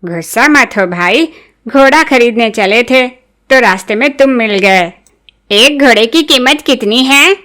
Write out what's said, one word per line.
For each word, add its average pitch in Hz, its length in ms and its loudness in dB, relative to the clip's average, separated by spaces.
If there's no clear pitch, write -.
गुस्सा 170 440 -4
मत 294 300 2
हो 196 100 0
भाई, 175 380 -2
घोड़ा 277 360 2
खरीदने 240 460 0
चले 214 340 -2
थे 254 240 0
तो 262 100 4
रास्ते 202 360 0
में 254 220 0
तुम 269 120 2
मिल 226 280 -2
गए। 190 340 0
एक 262 280 0
घोड़े 233 260 2
की 233 180 0
कीमत 294 380 -2
कितनी 233 420 -2
है? 285 420 2